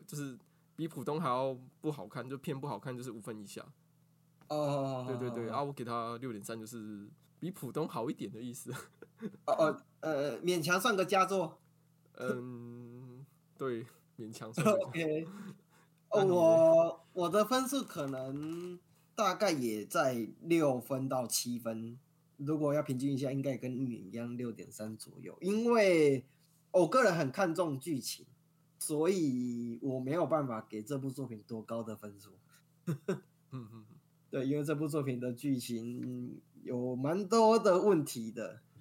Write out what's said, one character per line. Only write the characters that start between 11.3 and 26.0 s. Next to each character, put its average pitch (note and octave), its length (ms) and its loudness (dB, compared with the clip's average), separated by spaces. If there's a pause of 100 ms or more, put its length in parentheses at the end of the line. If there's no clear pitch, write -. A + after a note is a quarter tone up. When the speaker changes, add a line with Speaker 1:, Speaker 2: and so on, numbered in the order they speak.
Speaker 1:
嗯， B2 1120 -10 (320)
对， A#2+ 280 -4 (320)
勉 A2+ 140 -10
强 A2+ 220 -12
算 D3+ 120 2
个 G#3+ 60 6
佳 G3 60 4
作。 F#3 100 -2
Speaker 2:
OK。 D#3+ 400 -2 (880)
Speaker 1:
那 G3 100 6
你 F#3+ 60 6
呢？ F3+ 60 6
Speaker 2:
我， E3 800 8
我 F3 160 0
的 G#3 140 6
分 B3+ 240 2
数 C4+ 160 -2
可 E3 220 -6
能 D3+ 760 -6 (360)
大 G3 180 4
概 F#3+ 180 2
也 A#2 320 0
在 B2+ 460 2 (120)
六 D#3+ 380 4
分 C3 300 -2
到 C3 160 0
七 A#2+ 320 -2
分， A2+ 400 -6 (400)
如 D3 200 -2
果 D3 160 2
要 D3+ 100 2
平 C3 160 -2
均 C#3 140 0
一 C3 40 0
下， C3 140 -2
应 C#3 100 -2
该 C#3 100 0
也 C3+ 60 -4
跟 B2+ 160 -6
你 B2 220 -2
一 G2 160 -12
样 A#2 260 -6
六 B2 140 -4
点 G#2+ 200 -14
三 G#2+ 240 -10
左 - 240 -16
右。 F2 220 -14
因 A3 300 2
为 E3 540 6 (460)